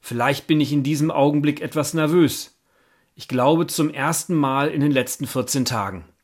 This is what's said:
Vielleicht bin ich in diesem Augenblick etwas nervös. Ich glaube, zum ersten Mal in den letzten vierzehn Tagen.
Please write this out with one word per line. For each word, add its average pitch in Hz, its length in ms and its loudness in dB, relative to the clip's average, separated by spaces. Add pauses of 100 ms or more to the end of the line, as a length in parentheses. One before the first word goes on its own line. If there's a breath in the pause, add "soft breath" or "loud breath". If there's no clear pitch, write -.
Vielleicht 139 460 -2
bin 151 160 2
ich 135 100 -2
in 147 100 2
diesem 151 280 0
Augenblick 147 500 2
etwas 151 320 -4
nervös. 160 640 0 (580)
Ich - 120 -20
glaube, 147 380 2
zum 156 240 0
ersten 151 440 -4
Mal 139 360 0
in 147 100 -2
den 147 100 2
letzten 131 360 -2
vierzehn 127 400 -2
Tagen. 98 400 -6 (180)